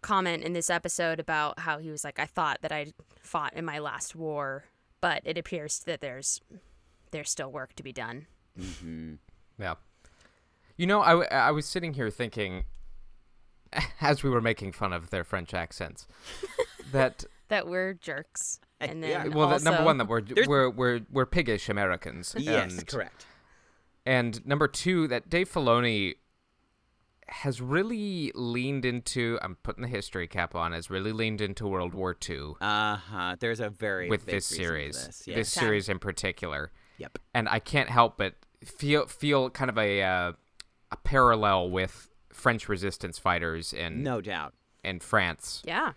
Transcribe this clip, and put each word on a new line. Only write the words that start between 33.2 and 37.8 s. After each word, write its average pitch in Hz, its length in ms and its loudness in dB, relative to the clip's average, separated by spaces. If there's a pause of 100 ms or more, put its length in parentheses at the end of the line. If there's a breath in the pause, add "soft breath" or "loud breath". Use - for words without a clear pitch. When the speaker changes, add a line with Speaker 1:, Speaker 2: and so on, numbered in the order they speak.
Speaker 2:
There's 117 200 -2
a 107 100 -4
very 95 400 -4
Speaker 3:
with 107 160 -2
Speaker 2:
big 98 100 -2
Speaker 3:
this 98 160 -2
Speaker 2:
reason 92 120 -4
for 85 60 0
Speaker 3:
series. 76 260 -4
Speaker 2:
this. 65 100 -8 (140)
Speaker 3:
This - 80 -16
Speaker 2:
Yes. 107 260 -2
Speaker 1:
Time. 170 120 2
Speaker 3:
series 104 240 2
in 92 100 -2
particular. 85 720 -4 (280 soft breath)
Speaker 2:
Yep. - 200 -12 (140)
Speaker 3:
And 117 160 0
I 113 100 2
can't 143 300 0